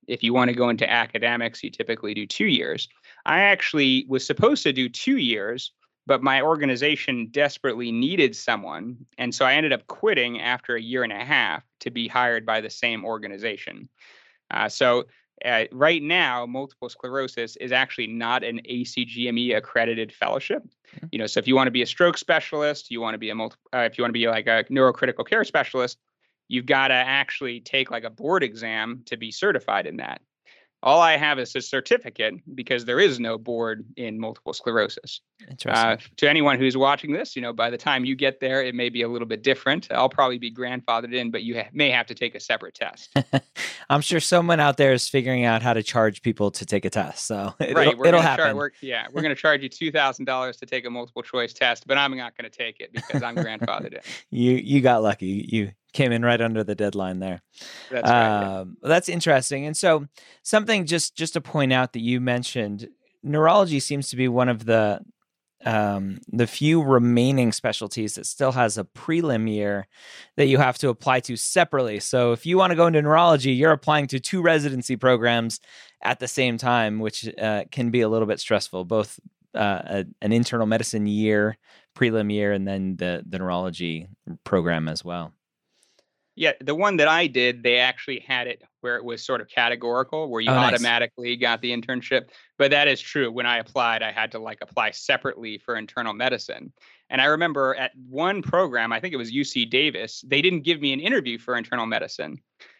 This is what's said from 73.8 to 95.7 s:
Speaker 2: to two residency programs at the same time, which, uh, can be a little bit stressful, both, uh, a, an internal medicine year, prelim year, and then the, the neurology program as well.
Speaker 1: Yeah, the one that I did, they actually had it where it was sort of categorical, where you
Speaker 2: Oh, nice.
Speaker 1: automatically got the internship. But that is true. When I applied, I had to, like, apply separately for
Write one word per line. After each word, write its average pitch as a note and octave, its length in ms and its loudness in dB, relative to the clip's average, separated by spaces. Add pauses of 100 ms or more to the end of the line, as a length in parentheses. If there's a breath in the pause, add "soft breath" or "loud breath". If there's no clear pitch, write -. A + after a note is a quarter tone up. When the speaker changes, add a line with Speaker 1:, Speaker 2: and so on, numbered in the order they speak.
Speaker 2:
to C3+ 120 -4
two F#3 220 -2
residency C#3+ 520 2
programs A#2 640 2 (440 loud breath)
at - 180 -2
the B2+ 80 -6
same B2 280 0
time, A2+ 440 0
which, A2 360 -6
uh, G#2+ 360 -2
can A#2+ 180 -2
be A#2+ 100 2
a A2 80 4
little A2 200 2
bit G#2 100 -2
stressful, F#2 460 -2
both, G#2 340 -2 (380)
uh, G2+ 280 -2
a, G2 220 -6 (160)
an G#2+ 100 0
internal A#2 360 0
medicine A2 400 -2
year, G#2+ 500 2 (380 soft breath)
prelim A2 360 2
year, G#2 200 0
and G2 160 -2
then F#2+ 280 -2
the, F2 320 -4
the F#2 120 -8
neurology F2 640 -4 (380)
program E2 440 0
as D#2+ 160 -8
well. F2 280 -10 (1040)
Speaker 1:
Yeah, D#3 240 0
the C#3+ 140 -2
one F#3+ 220 2
that D3+ 120 6
I E3 180 4
did, B2 360 0
they A#2+ 160 4
actually B2+ 420 -2
had B2 260 -4
it A#2+ 160 -10 (180)
where B2 160 -4
it A#2+ 80 -10
was A#2 180 -10
sort A#2+ 200 -4
of G2+ 60 -18
categorical, B2 840 -2
where A2+ 100 -4
you A2+ 80 0
Speaker 2:
Oh, C3 60 4
nice. B2+ 180 4
Speaker 1:
automatically A#2+ 640 0
got A#2+ 240 0
the A#2+ 100 -6
internship. B2 600 -2 (260 soft breath)
But C#3 140 4
that D3 180 4
is C3 100 2
true. C3 320 -2
When A#2+ 140 -6
I A#2+ 140 0
applied, A2+ 440 -2
I A2 80 -4
had A2 220 -4
to, A#2 60 -10
like, A2 240 -12
apply G#2+ 300 -2
separately A#2 640 -4
for A#2 180 -6